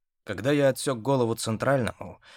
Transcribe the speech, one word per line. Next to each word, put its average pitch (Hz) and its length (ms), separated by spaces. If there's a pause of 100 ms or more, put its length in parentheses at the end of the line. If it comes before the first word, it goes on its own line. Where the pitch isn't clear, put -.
(240)
Когда 104 280
я 143 160
отсек 131 300
голову 117 360
центральному, 110 840 (160)